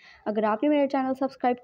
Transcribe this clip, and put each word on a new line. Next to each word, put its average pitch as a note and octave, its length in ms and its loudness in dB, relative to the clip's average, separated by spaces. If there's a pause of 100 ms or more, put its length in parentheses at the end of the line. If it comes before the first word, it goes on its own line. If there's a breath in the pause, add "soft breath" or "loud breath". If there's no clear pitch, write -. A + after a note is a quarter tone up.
(280 loud breath)
अगर G#3+ 180 -2
आपने A3 240 0
मेरा D4 160 4
चैनल C4 280 -2
सब्सक्राइब C4 500 -2